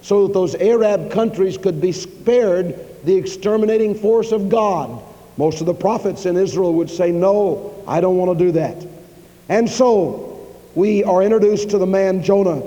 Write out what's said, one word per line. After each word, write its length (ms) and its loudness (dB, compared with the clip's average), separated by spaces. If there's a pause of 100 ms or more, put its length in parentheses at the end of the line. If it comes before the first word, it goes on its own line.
so 240 2
that 80 -2
those 220 0
Arab 560 2
countries 440 -2
could 240 -4
be 120 0
spared 880 -2 (260)
the 100 4
exterminating 800 0
force 380 0
of 180 -2
God. 540 0 (340)
Most 220 0
of 80 -2
the 80 0
prophets 500 -4
in 100 0
Israel 380 0
would 160 0
say, 220 0
"No, 640 0 (120)
I 140 0
don't 160 2
want 180 0
to 80 0
do 100 2
that." 340 -4 (600)
And 200 2
so 600 0 (440)
we 300 2
are 180 2
introduced 480 2
to 80 0
the 80 2
man 380 0
Jonah 440 2